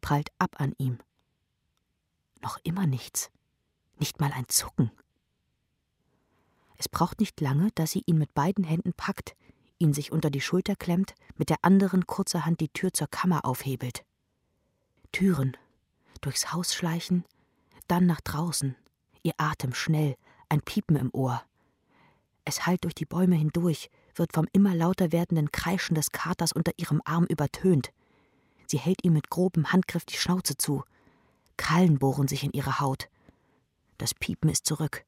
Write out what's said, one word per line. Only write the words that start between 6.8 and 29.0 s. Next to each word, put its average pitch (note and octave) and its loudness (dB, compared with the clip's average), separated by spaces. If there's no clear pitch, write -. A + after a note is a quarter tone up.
braucht - -2
nicht - -2
lange, D3 2
dass D#3+ -2
sie - -4
ihn E3 4
mit D3 -2
beiden F3 2
Händen E3 -2
packt, - -8
ihn D#3 4
sich C#3+ -4
unter D#3 0
die C#3 -2
Schulter F#3+ -2
klemmt, F3 -2
mit - 0
der D#3 2
anderen F#3 6
kurzerhand E3+ -2
die D#3 -2
Tür - -4
zur D3 -2
Kammer - 0
aufhebelt. B2+ -6
Türen, D3 2
durchs - -6
Haus E3+ -2
schleichen, E3+ -2
dann F3+ 4
nach F3+ 2
draußen, D3 -4
ihr D#3+ -2
Atem D3+ -4
schnell, D3+ 0
ein D3 0
Piepen - 0
im B2+ 0
Ohr. B2 -2
Es - -4
hallt F3+ 0
durch F3 -4
die - -6
Bäume F3+ 2
hindurch, D#3+ 0
wird E3+ -2
vom D#3+ 2
immer G3 6
lauter E3+ 2
werdenden E3 0
Kreischen - -2
des D#3 0
Katers - -4
unter - -2
ihrem D#3+ -2
Arm E3+ 2
übertönt. D#3+ 2
Sie D#3 -2
hält F3 -2